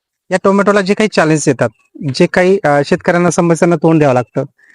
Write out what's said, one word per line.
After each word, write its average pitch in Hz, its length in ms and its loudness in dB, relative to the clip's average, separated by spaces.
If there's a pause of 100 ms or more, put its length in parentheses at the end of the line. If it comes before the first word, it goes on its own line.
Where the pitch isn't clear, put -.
(300)
या 185 140 -2
टोमॅटोला 202 360 2
जे 196 140 -2
काही 214 140 0
चॅलेंज 160 380 0
येतात, 127 220 0 (460)
जे 175 120 2
काही, 185 380 0
अ, 143 220 2
शेतकऱ्यांना 175 440 0
समस्यांना 170 460 0
तोंड 160 220 2
द्यावं 143 160 2
लागतं, 123 300 -4 (300)